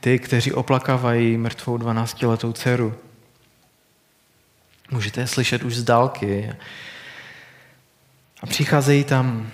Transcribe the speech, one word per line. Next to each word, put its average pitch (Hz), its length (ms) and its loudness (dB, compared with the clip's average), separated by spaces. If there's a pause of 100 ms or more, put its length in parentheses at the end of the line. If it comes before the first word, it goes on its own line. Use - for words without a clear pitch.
ty, 123 180 4
kteří 123 340 0
oplakávají 123 840 2
mrtvou 117 400 -4
dvanáctiletou 117 760 -2
dceru. 120 420 0 (2000)
Můžete 113 300 -4
je 127 60 -2
slyšet 123 360 0
už 120 140 -4
z 120 80 -4
dálky. 110 720 2 (1900)
A - 40 -12
přicházejí 143 580 4
tam 127 500 0